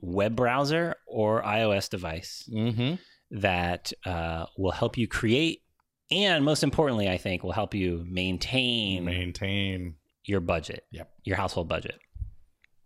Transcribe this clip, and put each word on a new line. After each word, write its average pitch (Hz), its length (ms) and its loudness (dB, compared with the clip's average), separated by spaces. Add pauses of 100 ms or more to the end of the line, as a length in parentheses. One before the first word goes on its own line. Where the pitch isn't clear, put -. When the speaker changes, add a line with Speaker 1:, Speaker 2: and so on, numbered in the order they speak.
Speaker 1:
web 98 320 2
browser 143 600 2 (100)
or 110 400 2
I 107 160 2
O 110 80 4
S 98 180 2
device 87 640 -6
Speaker 2:
Mm-hmm. 117 440 2 (440)
Speaker 1:
that, 90 520 0 (120)
uh, 82 400 -2 (140)
will 92 140 2
help - 260 -2
you 110 100 2
create 131 540 2 (480)
and, 170 340 4
most 151 180 4
importantly, 131 460 2
I 92 80 2
think, 90 260 -4
will 92 100 -4
help 104 200 -2
you 87 340 0
maintain 95 1000 0
Speaker 2:
Maintain. 90 880 -2 (300)
Speaker 1:
your 98 160 0
budget, 85 500 -2
Speaker 2:
Yep. 82 200 -14 (140)
Speaker 1:
your 92 140 0
household 90 300 -2
budget. - 300 -4 (880)